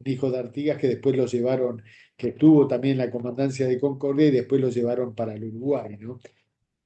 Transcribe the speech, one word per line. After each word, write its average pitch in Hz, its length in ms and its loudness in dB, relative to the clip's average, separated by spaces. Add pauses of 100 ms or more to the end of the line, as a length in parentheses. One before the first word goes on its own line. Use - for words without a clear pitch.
hijo 131 260 -2
de 127 80 -2
Artigas 143 400 -4
que 143 100 0
después 127 280 0
lo 131 100 2
llevaron, 123 560 -2 (340)
que 120 120 -4
estuvo 151 380 6
también 135 260 0
en 131 60 0
la 123 120 -2
comandancia 127 560 -4
de 127 120 0
Concordia 139 500 2
y - 20 4
después 131 300 2
lo 127 100 0
llevaron 120 440 -2
para 113 200 -6
el 107 100 -10
Uruguay, 113 540 -6
¿no? 117 220 -14 (640)